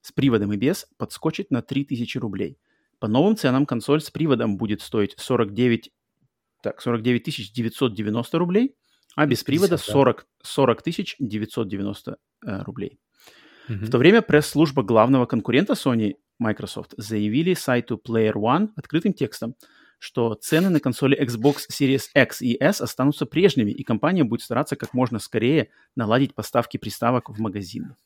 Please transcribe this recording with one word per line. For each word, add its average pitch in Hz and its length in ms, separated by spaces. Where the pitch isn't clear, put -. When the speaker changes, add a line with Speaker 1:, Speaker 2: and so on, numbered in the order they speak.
Speaker 1:
с - 100
приводом 113 400
и 104 60
без 143 280
подскочит - 520
на 120 120
три 139 220
тысячи 120 340
рублей. 104 400
По 110 80
новым 170 280
ценам 135 300
консоль 143 360
с - 80
приводом 117 480
будет 104 240
стоить 104 360
сорок 117 360
девять, 117 360
так, - 200
сорок 117 200
девять 120 220
тысяч - 280
девятьсот 117 420
девяносто 110 440
рублей – 185 380
а 151 100
без 123 180
привода 170 320
Speaker 2:
Пятьдесят, - 100
да. 139 160
Speaker 1:
сорок, 127 240
сорок 123 400
тысяч - 380
девятьсот 107 480
девяносто, 101 500
э, 98 180
рублей. - 340
Speaker 2:
Мгм. 107 180
Speaker 1:
В 113 40
то 123 80
время 196 240
пресс-служба 147 640
главного 117 420
конкурента 131 480
Sony 113 400
Microsoft - 600
заявили 110 560
сайту 120 500
Player 110 300
One 135 420
открытым 165 380
текстом, 117 420
что 117 340
цены 175 360
на 156 100
консоли - 400
Xbox 120 520
Series 135 320
X - 280
и 120 180
S 170 220
останутся 135 440
прежними, 147 460
и - 120
компания 147 400
будет 113 180
стараться 131 340
как - 180
можно 123 260
скорее 123 500
наладить 120 380
поставки - 440
приставок 120 520
в 107 100
магазины. 101 640